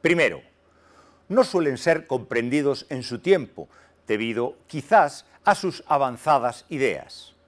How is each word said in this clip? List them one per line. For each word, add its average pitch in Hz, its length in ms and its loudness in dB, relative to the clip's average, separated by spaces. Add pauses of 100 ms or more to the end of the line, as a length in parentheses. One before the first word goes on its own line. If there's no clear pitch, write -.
Primero, 151 400 2 (880)
no 240 140 4
suelen 151 340 0
ser 165 300 0
comprendidos 127 800 -2
en 127 140 -8
su 120 160 -8
tiempo, 165 500 -2 (380)
debido 113 480 -4 (100)
quizás 156 600 0 (180)
a 202 100 4
sus - 320 -6
avanzadas 131 840 0
ideas. 123 680 -4 (120)